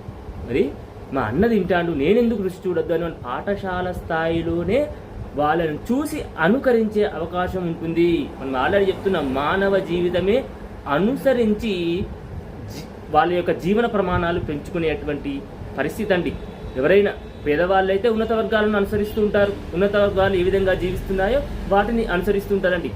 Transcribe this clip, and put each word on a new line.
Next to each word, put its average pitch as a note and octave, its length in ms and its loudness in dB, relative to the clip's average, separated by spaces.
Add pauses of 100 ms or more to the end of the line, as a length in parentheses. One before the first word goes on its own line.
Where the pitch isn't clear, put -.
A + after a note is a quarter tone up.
(480)
మరి F#3 220 2 (420)
మా C3 100 0
అన్న B2+ 240 2
తింటాడు, F3+ 460 2
నేనెందుకు G#3 500 2
రుచి F#3 260 -4
చూడొద్దు?" E3 240 0
అని E3 120 0
మన E3 80 -6 (140)
పాఠశాల F3+ 680 -4
స్థాయిలోనే E3+ 960 0 (480)
వాళ్ళని D3+ 400 2
చూసి D4 460 -2 (160)
అనుకరించే G#3+ 680 4
అవకాశం F3+ 640 -4
ఉంటుంది. E3 600 0 (140)
మనం C3 240 -2
already F#3+ 240 4
చెప్తున్నాం, E3 460 0
మానవ F#3+ 440 2
జీవితమే F3 680 2 (440)
అనుసరించి G#3 1160 2 (640)
జీ-, - 480 -10
వాళ్ళ E3 180 6
యొక్క F3 180 0
జీవన G3+ 360 2
ప్రమాణాలు F3+ 540 0
పెంచుకునేటువంటి D3 1000 -4 (360)
పరిస్థితి F3 360 0
అండి. D#3 180 0 (440)
ఎవరైనా F3+ 360 4 (340)
పేదవాళ్ళైతే F#3+ 640 2
ఉన్నత A3 240 0
వర్గాలను G#3+ 440 2
అనుసరిస్తూ G#3 460 0
ఉంటారు, G3+ 300 4 (220)
ఉన్నత G3+ 220 2
వర్గాలు G3 400 4
ఏ F3 60 2
విధంగా F#3 320 4
జీవిస్తున్నాయో F#3+ 680 0 (260)
వాటిని G#3 360 2
అనుసరిస్తూ G3 500 0
ఉంటారండి. F3+ 420 0